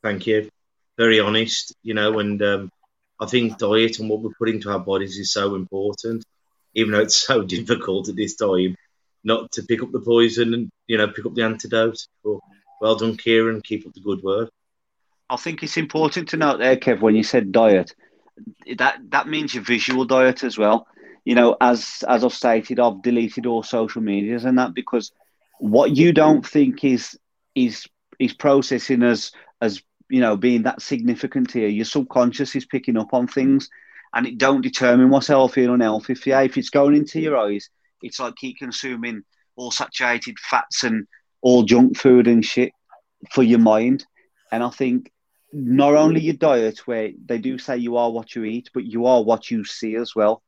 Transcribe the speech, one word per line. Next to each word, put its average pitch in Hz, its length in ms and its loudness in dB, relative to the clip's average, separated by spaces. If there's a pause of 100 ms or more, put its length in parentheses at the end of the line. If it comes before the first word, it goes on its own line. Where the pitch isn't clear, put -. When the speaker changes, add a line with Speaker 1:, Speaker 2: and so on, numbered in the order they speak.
Speaker 1:
Thank 101 240 -6
you. 107 220 0 (480)
Very 113 240 4
honest, 110 640 -2
you 110 120 -10
know, 107 260 -2
and, 104 220 -4
um, 98 280 -2 (500)
I 110 60 -8
think 117 320 -2
diet 110 400 0
and 110 100 -8
what 107 140 -4
we 107 160 -8
put 113 100 -2
into 104 220 -6
our 98 80 -4
bodies 95 400 -6
is 98 140 -6
so 98 220 -4
important, 101 720 -8 (500)
even 107 180 0
though 104 80 2
it's 110 160 0
so 123 260 -2
<laughs> 90 140 -8
difficult 98 520 -6
at 92 80 -10
this 104 200 -8
time 92 400 -2 (480)
not 110 280 -4
to 107 100 -10
pick 113 200 -6
up 123 100 -12
the 127 80 -6
poison 117 540 0
and, 117 160 -8 (160)
you 113 100 -4
know, 107 100 0
pick 104 200 -12
up 98 80 -8
the 117 80 -4
antidote. 113 560 -4 (260)
But 104 140 -6 (420)
well 110 160 2
done, 110 220 -4
Kieran. 113 420 0
Keep 104 260 -10
up - 60 -20
the 92 80 -20
good 95 220 -6
work. 101 280 -4 (800)
Speaker 2:
I - 80 -6
think - 260 -10
it's 156 140 -8
important 156 540 -2
to 160 80 -4
note 147 200 2
there, 127 180 4
Kev, 120 260 0
when 110 120 4
you 110 80 4
said 107 300 0
diet, 104 420 4 (840)
that, 127 200 0 (120)
that 143 180 -2
means 151 260 -6
your 113 80 -8
visual 123 440 -2
diet 131 380 2
as 110 120 -6
well. 107 300 2 (400)
You 120 80 2
know, 120 260 4
as, 123 480 0
as 120 160 2
I've 120 80 0
stated, 117 480 -2
I've 104 220 0
deleted 120 420 -2
all 117 180 -2
social 110 380 -6
medias 107 460 -4
and 127 120 2
that, 123 140 -2
because 120 400 -6 (460)
what 120 360 4
you 160 200 6
don't 151 320 4
think 135 380 0
is, 127 340 -2 (360)
is, 120 320 -2 (320)
is 127 140 -2
processing 131 680 0
as, 120 280 0 (300)
as, 104 220 -4 (260)
you 131 120 2
know, 110 160 2
being 117 260 2
that 120 200 -4
significant 123 680 -4
here, 110 160 0
your 104 160 -2
subconscious 127 720 -2
is 127 80 -6
picking 123 320 -4
up 107 180 -4
on 123 140 0
things, 139 400 0 (440)
and 120 140 -2
it 117 120 -10
don't 135 240 2
determine 127 480 4
what's 135 180 2
healthy 131 340 4
and 123 120 2
unhealthy 113 420 0
for - 140 -4
you. 135 60 2
If 131 200 2
it's 127 140 -4
going 143 260 4
into 151 240 -2
your 156 160 -2
eyes, 104 340 -4 (320)
it's 117 160 -14
like 120 160 -8
keep 127 240 -14
consuming 120 640 -10 (320)
all 123 160 -12
saturated 120 720 -6
fats - 420 -4
and 113 240 -2 (360)
all 123 200 6
junk 120 340 6
food 123 300 6
and 117 180 4
shit - 280 -2 (580)
for 131 140 2
your 117 160 6
mind. 113 440 4 (460)
And 117 140 -4
I 123 60 -6
think 127 420 -4 (400)
not 139 420 4
only 160 280 4
your 156 120 -2
diet, 123 540 0
where 110 220 -4 (160)
they 120 120 -4
do 127 200 -6
say 127 180 -6
you 120 200 -4
are 117 140 0
what 113 240 -10
you 117 80 -8
eat, 110 320 -8
but 127 100 -6
you 117 220 -4
are 123 160 4
what 113 260 0
you 110 160 -4
see 107 300 -8
as 113 220 -6
well 107 320 0